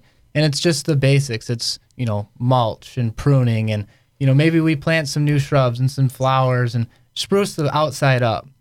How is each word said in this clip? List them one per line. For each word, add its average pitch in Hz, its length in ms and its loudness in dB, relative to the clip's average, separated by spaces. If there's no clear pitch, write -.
And 151 120 0
it's 147 160 -2
just - 240 0
the 160 100 0
basics. 135 540 0
It's, - 300 -6
you 123 80 -4
know, 104 240 -4
mulch 123 580 -2
and 117 160 -2
pruning, 117 580 2
and, 104 160 -4
you 139 80 -2
know, 131 80 4
maybe 160 280 4
we 160 160 2
plant 160 320 -2
some 147 160 -2
new 147 140 2
shrubs 127 420 0
and 131 100 0
some 135 160 0
flowers 127 680 0
and 117 120 -2
spruce 196 420 -2
the 147 200 -2
outside 139 480 0
up. 107 240 -2